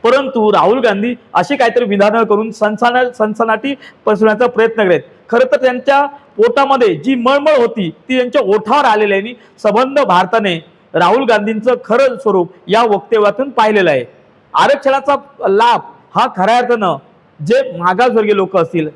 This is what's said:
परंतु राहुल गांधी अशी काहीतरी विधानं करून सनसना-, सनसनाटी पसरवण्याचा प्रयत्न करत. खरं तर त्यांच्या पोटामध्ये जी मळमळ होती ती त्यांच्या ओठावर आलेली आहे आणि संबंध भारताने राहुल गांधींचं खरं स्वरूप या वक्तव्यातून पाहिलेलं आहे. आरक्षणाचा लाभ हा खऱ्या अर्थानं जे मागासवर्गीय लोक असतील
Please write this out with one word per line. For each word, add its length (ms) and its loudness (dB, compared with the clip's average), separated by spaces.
परंतु 500 0
राहुल 260 2
गांधी 360 -2
अशी 220 -2
काहीतरी 280 0
विधानं 400 0
करून 280 0
सनसना-, 600 -2
सनसनाटी 640 -4
पसरवण्याचा 420 2
प्रयत्न 420 0
करत. 100 4
खरं 220 2
तर 120 0
त्यांच्या 420 0
पोटामध्ये 880 0
जी 200 -2
मळमळ 420 2
होती 320 -2
ती 280 -6
त्यांच्या 240 0
ओठावर 440 0
आलेली 280 2
आहे 80 0
आणि 120 -12
संबंध 360 0
भारताने 680 0
राहुल 300 2
गांधींचं 500 0
खरं 320 0
स्वरूप 360 -2
या 160 2
वक्तव्यातून 680 -2
पाहिलेलं 420 2
आहे. 140 -2
आरक्षणाचा 600 0
लाभ 400 2
हा 120 2
खऱ्या 200 2
अर्थानं 380 0
जे 340 0
मागासवर्गीय 560 0
लोक 220 -2
असतील 380 -2